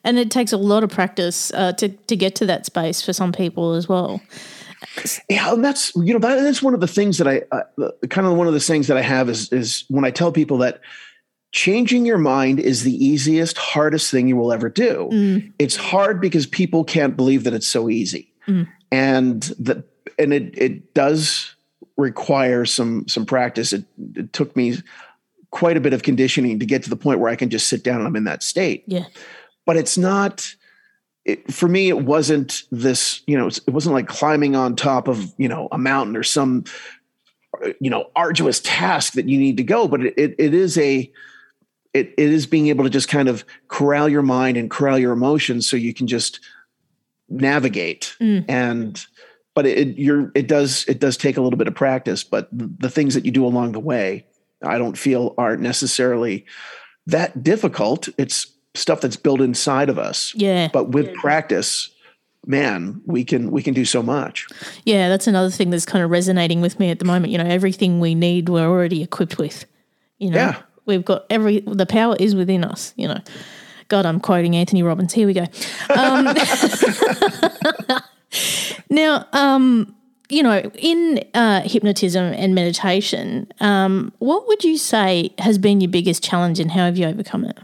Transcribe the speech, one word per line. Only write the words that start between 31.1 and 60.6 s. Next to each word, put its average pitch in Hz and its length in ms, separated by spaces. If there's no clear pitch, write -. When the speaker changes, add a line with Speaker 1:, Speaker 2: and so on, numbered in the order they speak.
Speaker 2:
it, - 280
for 175 140
me, 185 220
it 147 140
wasn't 143 680
this, 123 560
you 147 100
know, - 100
it - 220
wasn't 147 240
like 131 140
climbing 147 480
on 127 200
top 135 320
of, 107 300
you 131 100
know, - 240
a - 60
mountain 131 380
or 110 80
some, 131 400
uh, - 60
you 135 100
know, - 260
arduous 165 480
task - 500
that 131 160
you 139 80
need 135 200
to 127 60
go, 214 240
but 127 160
it, 123 140
it, 147 220
it 147 140
is 175 240
a, 135 340
it, 139 240
it 147 120
is 151 180
being 156 200
able 139 160
to 131 60
just 131 180
kind 139 200
of 117 180
corral 143 420
your 147 120
mind 127 360
and 117 140
corral 139 260
your 123 140
emotions 127 560
so 123 100
you 117 160
can 123 140
just 117 320
navigate. 123 920
Speaker 1:
Mm. 208 280
Speaker 2:
And, 120 580
but 143 120
it, 131 120
it, 131 200
you're, 143 360
it 135 140
does, 143 400
it 131 120
does 135 180
take 139 200
a 131 40
little 127 160
bit - 100
of - 80
practice, 131 480
but - 340
th-, 113 220
the 127 100
things 143 240
that 120 120
you 127 60
do 131 140
along 120 280
the 107 60
way, 110 460
I 101 140
don't 120 200
feel 123 400
aren't 113 240
necessarily 120 840
that 160 360
difficult. 160 760
It's - 300
stuff 160 260
that's 127 160
built 135 240
inside 135 480
of - 100
us. - 360
Speaker 1:
Yeah. 185 360